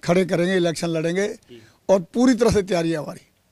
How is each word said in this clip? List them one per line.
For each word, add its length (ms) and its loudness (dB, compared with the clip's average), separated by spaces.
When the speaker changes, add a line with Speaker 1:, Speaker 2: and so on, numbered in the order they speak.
Speaker 1:
खड़े 200 2
करेंगे, 320 0
इलेक्शन 320 -2
लड़ेंगे 400 -2
Speaker 2:
जी। 340 -16
Speaker 1:
और 120 4
पूरी 340 2
तरह 160 2
से 120 2
तैयारी 280 -2
है 60 -4
हमारी। 240 -12